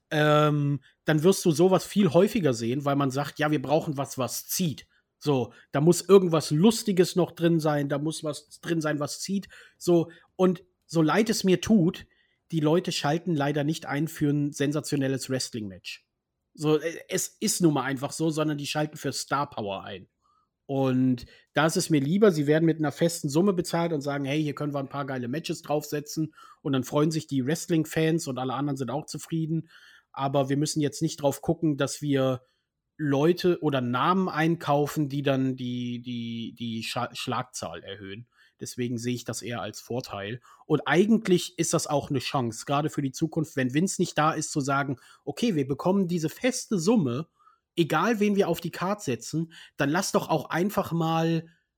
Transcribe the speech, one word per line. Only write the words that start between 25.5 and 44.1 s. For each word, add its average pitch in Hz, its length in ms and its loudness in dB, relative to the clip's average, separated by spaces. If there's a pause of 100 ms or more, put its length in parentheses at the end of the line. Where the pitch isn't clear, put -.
draufsetzen 151 680 -4 (280)
und 143 120 -2
dann 127 100 2
freuen 147 260 2
sich 156 160 -4
die 135 180 -2
Wrestling-Fans 160 840 0
und 127 100 -4
alle 127 160 -4
anderen 139 240 -2
sind 120 140 -4
auch 147 160 -6
zufrieden. 160 600 -4 (440)
Aber 135 360 0
wir 143 100 0
müssen 151 220 0
jetzt 143 220 -2
nicht 160 200 -4
drauf 139 200 0
gucken, 156 360 0
dass 139 260 -2
wir 131 400 2 (540)
Leute 156 640 2
oder 139 200 2
Namen 151 480 2
einkaufen, 151 800 0
die 139 140 -4
dann 131 320 0
die, 123 460 -6
die, 117 520 -8
die 113 300 -8
Scha-, - 320 -6
Schlagzahl 101 680 -6
erhöhen. 98 440 -14 (320)
Deswegen 123 400 -6
sehe 123 160 -4
ich 120 80 -10
das - 180 -8
eher 113 200 -8
als 107 180 -10
Vorteil. 113 600 -8 (280)
Und 147 180 2
eigentlich 185 720 2
ist 165 160 -2
das 160 140 0
auch 147 240 -2
eine 135 80 0
Chance, 117 480 -4
gerade 143 240 -2
für 151 100 -4
die 135 120 -4
Zukunft, - 420 -4
wenn 127 180 0
Vince 185 280 0
nicht - 180 -2